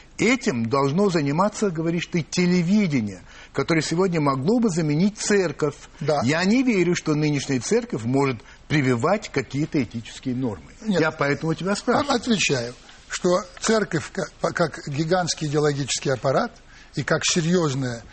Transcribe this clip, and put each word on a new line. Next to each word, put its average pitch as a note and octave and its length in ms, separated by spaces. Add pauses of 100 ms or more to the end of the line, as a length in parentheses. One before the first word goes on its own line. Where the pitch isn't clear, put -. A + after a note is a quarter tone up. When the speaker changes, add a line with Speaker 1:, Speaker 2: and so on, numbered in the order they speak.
(180)
Speaker 1:
Этим F3+ 500
должно C#3 400
заниматься, F3 640
говоришь E3 360
ты, F3 160
телевидение, F3 1000 (320)
которое D#3 260
сегодня E3+ 400
могло C#3+ 400
бы A#3 80
заменить E3 500
церковь. E3 580 (240)
Speaker 2:
Да. D3 240
Speaker 1:
Я D#3 200
не A3+ 180
верю, F#3 320
что D#3 200
нынешняя D3 440
церковь F3 460
может C3 320 (320)
прививать C#3+ 640
какие-то C#3+ 520
этические - 520
нормы. A#2+ 380 (100)
Speaker 2:
Нет. G#3 180
Speaker 1:
Я D#3 100
поэтому D3+ 440
тебя F#3 200
спрашиваю. C4+ 400
Speaker 2:
Отвечаю, D3 600 (340)
что F3+ 320 (200)
церковь G3+ 520
ка-, - 160 (140)
по-, E3+ 100
как - 340
гигантский D#3+ 600
идеологический C#3+ 640
аппарат C#3 420 (440)
и D3+ 60
как D#3 220
серьёзная, C#3 800 (100)